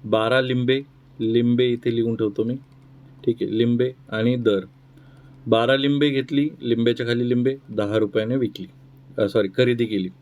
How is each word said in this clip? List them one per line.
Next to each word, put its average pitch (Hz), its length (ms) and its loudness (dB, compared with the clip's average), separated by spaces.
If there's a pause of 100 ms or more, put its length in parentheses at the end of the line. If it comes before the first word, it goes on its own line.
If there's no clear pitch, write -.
बारा 110 360 2
लिंबे, 127 400 0 (380)
लिंबे 120 480 2
इथे 120 280 -2
लिहून 113 200 0
ठेवतो 110 280 -2
मी, 120 120 -4 (680)
ठीक 117 160 0
आहे, 101 160 -4
लिंबे 120 340 0 (180)
आणि 113 260 0
दर. 110 240 0 (880)
बारा 117 300 4
लिंबे 143 320 2
घेतली, 139 400 0 (120)
लिंब्याच्या 117 460 0
खाली 120 220 0
लिंबे, 123 260 2 (140)
दहा 107 280 -2
रुपयाने 110 380 0
विकली, 107 320 -4 (500)
अ, 101 100 0
सॉरी, 98 200 0 (100)
खरेदी 123 280 2
केली. 98 240 -4 (120)